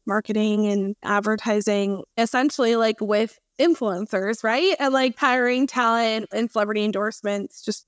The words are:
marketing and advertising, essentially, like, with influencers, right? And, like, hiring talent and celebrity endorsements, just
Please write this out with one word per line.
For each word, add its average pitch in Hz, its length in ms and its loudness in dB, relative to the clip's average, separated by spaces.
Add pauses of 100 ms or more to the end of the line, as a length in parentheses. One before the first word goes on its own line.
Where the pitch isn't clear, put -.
marketing 214 600 0
and 202 360 0
advertising, 208 1040 0 (120)
essentially, 240 600 0
like, 226 240 0
with 208 400 -2 (180)
influencers, 214 840 0
right? 294 340 2
And, 269 160 0
like, 262 240 0
hiring 254 480 2
talent 226 680 0
and 226 160 -2
celebrity 214 360 0
endorsements, 202 800 -4
just - 260 -8